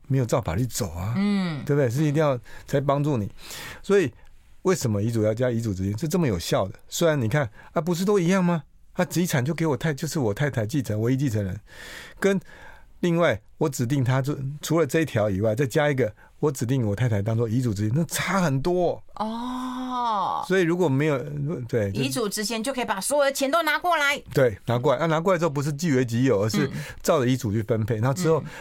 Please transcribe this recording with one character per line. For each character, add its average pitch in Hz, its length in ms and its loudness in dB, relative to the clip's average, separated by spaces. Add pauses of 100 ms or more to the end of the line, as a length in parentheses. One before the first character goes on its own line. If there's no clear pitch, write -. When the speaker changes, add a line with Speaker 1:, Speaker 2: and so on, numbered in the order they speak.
Speaker 1:
没 135 100 2
有 127 80 2
照 127 160 0
法 160 140 -2
律 123 100 0
走 110 280 -4
啊。 92 220 -4
Speaker 2:
嗯。 185 480 -2
Speaker 1:
对 143 120 0
不 143 40 2
对？ 135 80 4
是 135 160 0
一 151 80 2
定 139 40 0
要 147 200 2 (300)
才 139 160 0
帮 143 220 2
助 143 120 0
你。 104 160 -2 (520)
所 196 180 4
以 135 100 0 (520)
为 185 100 2
什 127 160 -2
么 101 140 0
遗 117 80 0
嘱 113 100 0
要 107 100 4
加 123 200 0
遗 117 100 -2
嘱 113 100 -2
执 92 120 -2
行？ 101 120 0
是 160 120 -4
这 180 100 0
么 165 100 2
有 92 120 0
效 107 280 0
的。 - 60 -10 (140)
虽 - 200 0
然 147 140 2
你 110 80 0
看， 143 180 0 (260)
啊， 170 60 0
不 170 140 0
是 170 100 -2
都 208 140 4
一 170 120 2
样 190 140 4
吗？ 170 200 2 (300)
啊， 180 200 0
遗 175 140 2
产 - 180 0
就 165 80 -2
给 165 140 0
我 131 100 2
太-， 156 160 -2
就 147 140 -6
是 170 100 -4
我 110 160 2
太 147 160 0
太 110 160 -2
继 131 160 -2
承， 107 180 -2
唯 120 140 2
一 131 40 0
继 139 120 0
承 104 160 0
人。 90 140 -6 (600)
跟 196 200 2 (640)
另 175 140 2
外， 156 240 2 (180)
我 156 120 2
指 131 160 -2
定 131 180 0
他 131 180 2
做， 139 160 -4 (240)
除 156 160 0
了 160 80 4
这 160 140 0
一 160 60 2
条 107 240 2
以 95 100 0
外， 107 160 2
再 143 100 0
加 147 240 2
一 143 60 0
个， 113 180 0 (260)
我 151 120 2
指 127 140 -4
定 123 200 2
我 101 80 2
太 123 140 0
太 107 140 2
当 110 160 0
做 117 100 0
遗 117 140 0
嘱 117 120 0
执 107 140 0
行， 110 80 0
那 165 80 2
差 180 380 -2
很 135 200 2
多。 175 400 0 (140)
Speaker 2:
哦。 247 1300 -4
Speaker 1:
所 190 140 2
以 185 40 4
如 165 120 2
果 175 140 2
没 135 160 2
有， 147 120 2 (520)
对， 104 240 0
就 131 80 -2
Speaker 2:
遗 131 80 0
嘱 254 180 -2
执 214 160 -4
行 220 180 -4
就 262 120 -4
可 247 80 -4
以 226 40 -2
把 196 140 -2
所 277 200 0
有 277 40 4
的 277 80 2
钱 277 180 -2
都 330 140 2
拿 302 160 2
过 349 160 2
来。 285 260 0 (120)
Speaker 1:
对， 123 320 4
拿 120 120 0
过 131 160 4
来。 127 80 0
啊， 165 40 0
拿 160 120 2
过 180 140 2
来 175 80 2
之 170 60 0
后 160 40 4
不 143 120 -4
是 151 100 -2
据 147 240 0
为 127 80 4
己 117 220 0
有， 107 160 4
而 110 80 2
是 135 180 0
Speaker 2:
嗯。 - 40 -6 (300)
Speaker 1:
照 165 200 2
着 120 40 2
遗 127 120 2
嘱 101 160 -2
去 110 100 0
分 110 220 0
配。 113 100 0
然 107 80 -2
后 135 100 2
之 175 140 -2
后 160 160 2 (180)